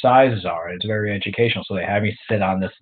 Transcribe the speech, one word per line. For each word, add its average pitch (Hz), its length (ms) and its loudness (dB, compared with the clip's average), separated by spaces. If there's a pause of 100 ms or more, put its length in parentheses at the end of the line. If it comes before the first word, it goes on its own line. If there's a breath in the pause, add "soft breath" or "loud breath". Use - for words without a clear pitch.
sizes 127 440 4
are. 85 240 -6
It's 90 160 -8
very 107 280 -2
educational. 101 540 -2
So 101 80 -6
they 87 100 -4
have 101 180 0
me 104 120 -2 (140)
sit 107 120 0
on 95 180 0
this 92 120 -4 (100)